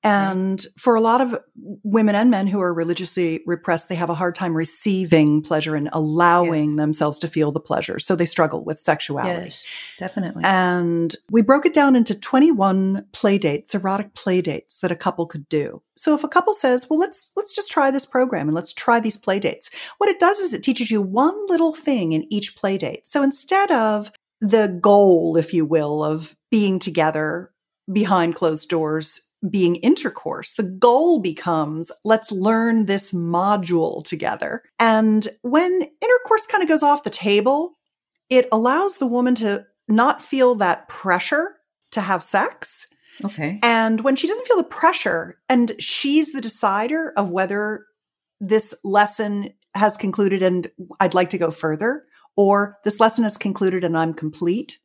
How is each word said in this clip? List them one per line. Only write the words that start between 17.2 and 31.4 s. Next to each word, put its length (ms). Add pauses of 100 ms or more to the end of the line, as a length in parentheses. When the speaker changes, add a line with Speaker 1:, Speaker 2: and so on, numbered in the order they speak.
Speaker 2:
let's 160
just 200
try 180
this 160
program 420
and 60
let's 180
try 280
these 160
play 240
dates," 280 (300)
what 100
it 120
does 180
is 160
it 80
teaches 300
you 100
one 460
little 260
thing 380
in 200
each 220
play 240
date. 260
So 200
instead 480
of 400 (280)
the 280 (120)
goal, 560
if 160
you 140
will, 380
of 320 (160)
being 260
together 720 (420)
behind 440
closed 320
doors, 540 (280)
being 260
intercourse, 800
the 100
goal 560
becomes, 680 (140)